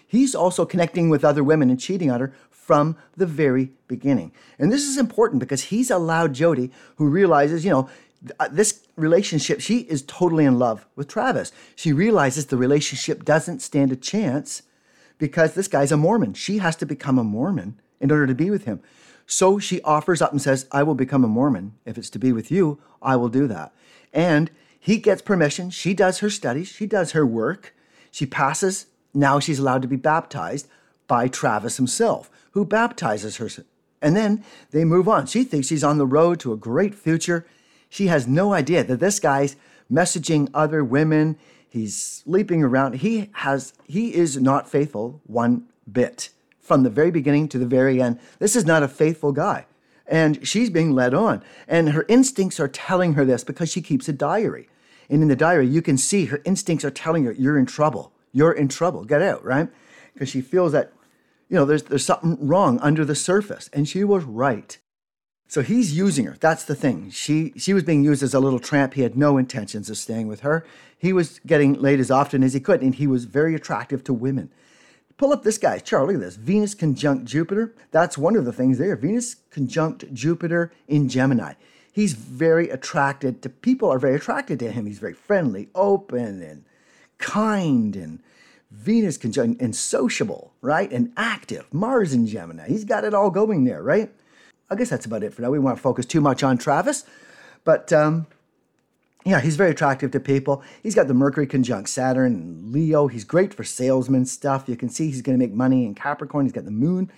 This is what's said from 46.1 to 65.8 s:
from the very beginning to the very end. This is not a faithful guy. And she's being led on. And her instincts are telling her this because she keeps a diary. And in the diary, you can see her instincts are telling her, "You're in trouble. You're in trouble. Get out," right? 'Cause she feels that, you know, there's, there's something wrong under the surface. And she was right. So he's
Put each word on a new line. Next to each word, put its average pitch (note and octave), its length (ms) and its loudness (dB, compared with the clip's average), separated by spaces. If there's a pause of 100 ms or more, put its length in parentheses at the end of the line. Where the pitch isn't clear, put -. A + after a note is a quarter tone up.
from D3 220 2
the B2+ 80 4
very D3+ 220 2
beginning D3 360 0
to C3+ 100 -6
the B2 80 -2
very C3 360 2
end. A#2+ 160 -2 (220)
This G#3+ 160 0
is G#3+ 80 2
not D#3+ 180 4
a C#3 60 0
faithful D#3 420 0
guy. D3+ 360 -2 (380)
And D#3 420 2
she's A#3 220 0
being E3 220 0
led B2+ 240 2
on. F3 280 0 (260)
And D#3+ 220 2
her D3+ 180 0
instincts A3 500 2
are C#3+ 100 0
telling F3+ 460 0
her C#3 100 2
this B2+ 200 2
because D#3+ 260 -6
she F#3 100 -6
keeps D3 280 -4
a D#3+ 40 -2
diary. C#3+ 560 -4 (400)
And D3 140 2
in D3+ 60 4
the C3+ 80 4
diary, D#3 320 4
you D3+ 120 2
can D#3 160 0
see F#3 300 0
her C3 180 -6
instincts E3+ 400 -2
are C#3 60 -2
telling D#3+ 340 -2
her, A#2 80 -2
"You're C3+ 240 0
in C3 100 4
trouble. C#3+ 460 -2 (200)
You're D#3 200 4
in D3 140 0
trouble. C3+ 380 -4
Get D3 180 2
out," F#3 220 -2
right? C#3 240 0 (500)
'Cause C3+ 100 -6
she C3 120 -6
feels F3 320 0
that, C#3+ 200 0 (560)
you - 60 -4
know, D3+ 100 6
there's, D3 200 2
there's C3+ 200 -2
something E3 360 0
wrong D3 400 2
under D3+ 240 2
the C#3+ 100 -2
surface. - 580 -2
And D3 160 -2
she F#3+ 140 -4
was G3+ 220 0
right. A#2+ 520 -4 (680)
So - 160 -2
he's F#3 340 0